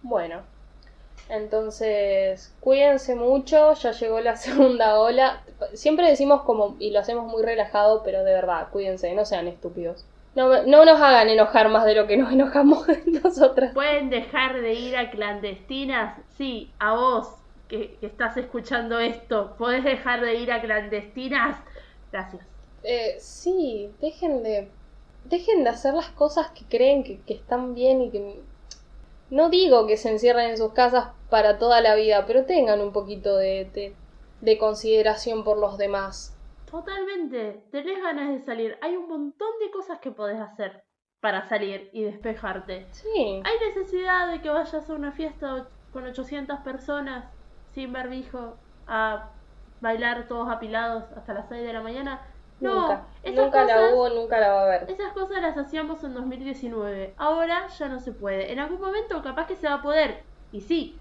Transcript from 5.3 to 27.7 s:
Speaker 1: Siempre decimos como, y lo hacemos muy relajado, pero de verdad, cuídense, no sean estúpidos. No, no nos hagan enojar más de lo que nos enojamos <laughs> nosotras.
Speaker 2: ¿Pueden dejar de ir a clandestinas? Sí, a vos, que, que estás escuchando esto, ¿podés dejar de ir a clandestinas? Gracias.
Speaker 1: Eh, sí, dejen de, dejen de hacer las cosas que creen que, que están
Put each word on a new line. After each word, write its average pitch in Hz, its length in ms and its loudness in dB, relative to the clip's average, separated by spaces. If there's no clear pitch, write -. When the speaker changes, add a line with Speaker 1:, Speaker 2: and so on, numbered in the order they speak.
Speaker 1:
Siempre 311 360 2
decimos 277 340 6
como, 208 360 0
y 208 120 -4
lo 202 80 2
hacemos 233 320 -4
muy 226 120 -2
relajado, 214 600 2
pero 190 200 -2
de 190 100 4
verdad, 180 380 0
cuídense, 185 420 -4
no 208 120 0
sean 175 220 -4
estúpidos. 175 580 -10
No, 254 280 4
no 294 200 10
nos 320 160 12
hagan 254 300 8
enojar 220 400 6
más 220 160 4
de 214 80 6
lo 208 140 4
que 208 100 2
nos 247 160 2
enojamos 277 540 4
<laughs> 320 180 0
nosotras. 262 500 4
Speaker 2:
¿Pueden 285 360 0
dejar 254 520 -2
de 226 120 -2
ir 247 240 -6
a 233 140 -4
clandestinas? 208 1080 -6
Sí, 254 420 -10
a 214 160 0
vos, 247 320 0
que, - 300 -10
que 208 100 -12
estás 226 300 -6
escuchando 233 600 -6
esto, 220 580 -4
¿podés 247 260 -2
dejar 254 380 -2
de 233 140 -2
ir 240 160 -6
a 233 100 -4
clandestinas? 226 1000 -4
Gracias. 190 300 -12
Speaker 1:
Eh, 233 360 -4
sí, 262 720 -4
dejen 302 420 -4
de, 202 260 -4
dejen 349 380 2
de 233 60 4
hacer 269 240 -2
las 320 160 -4
cosas 294 400 0
que - 160 -20
creen 269 380 4
que, - 180 -14
que - 140 -8
están 247 400 -6